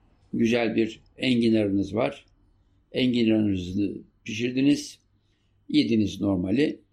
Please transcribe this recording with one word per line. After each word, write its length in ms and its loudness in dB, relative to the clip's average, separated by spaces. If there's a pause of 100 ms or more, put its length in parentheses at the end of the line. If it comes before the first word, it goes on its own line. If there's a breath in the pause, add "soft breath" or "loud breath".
(340)
Güzel 420 0
bir 260 -2 (160)
enginarınız 800 0
var. 300 -4 (640)
Enginarınızı 1080 0 (220)
pişirdiniz, 760 -2 (680)
yediniz 520 0
normali. 580 0 (140)